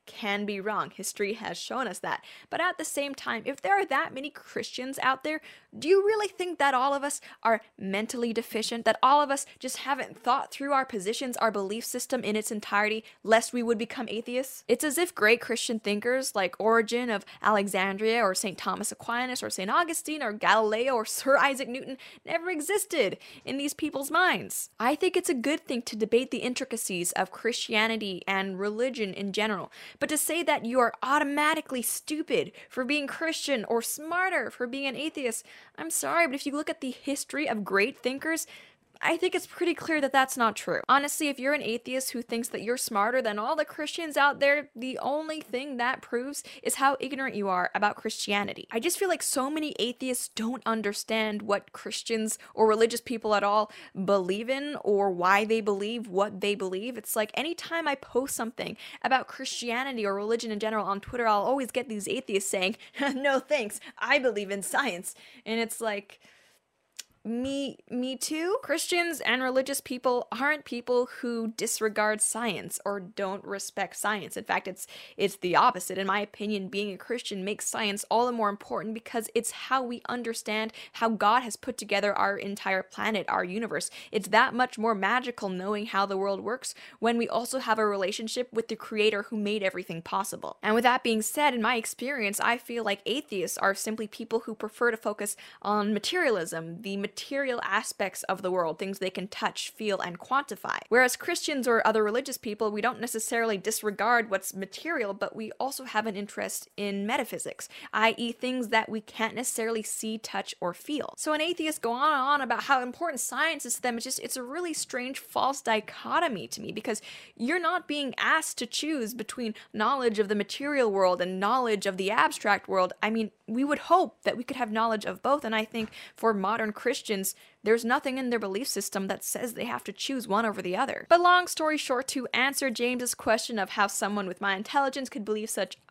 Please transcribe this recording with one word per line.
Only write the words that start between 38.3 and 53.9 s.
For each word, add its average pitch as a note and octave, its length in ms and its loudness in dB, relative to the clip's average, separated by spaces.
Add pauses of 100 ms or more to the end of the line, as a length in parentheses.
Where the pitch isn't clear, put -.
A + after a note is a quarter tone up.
I E4 120 4
think F4+ 180 0
it's F4 120 -4
pretty F4 260 0
clear D#4 260 -2
that C4+ 140 0
that's C4 240 2
not A3+ 180 2
true. - 320 -2
Honestly, C#4+ 400 4
if C4+ 100 -2
you're C4+ 180 0
an C#4+ 60 -2
atheist B3+ 500 -4
who A#3 100 -4
thinks A#3 280 -4
that G#3 120 -6
you're A#3 160 -2
smarter A#3 440 2
than G#3 160 -2
all A#3+ 160 0
the D4+ 120 0
Christians D4+ 500 -6
out C#4+ 240 4
there, C#4+ 340 2
the B3+ 260 -6
only D#4 420 -2
thing C4 340 -6
that A#3+ 260 0
proves B3+ 400 -6 (200)
is - 140 0
how C#4 260 4
ignorant C4 340 -4
you G3+ 140 0
are F3+ 260 2
about G3+ 220 2
Christianity. - 760 -2
I A3+ 80 -2
just E4 180 0
feel G4 120 0
like D#4+ 120 0
so C4+ 280 0
many D#4 280 -2
atheists B3 520 -2
don't A3+ 360 -4
understand A3 760 -2
what G3+ 320 0
Christians A3 640 -4 (140)
or A3 120 6
religious A3+ 360 6
people A3 340 0
at G3+ 80 4
all G#3 300 2 (320)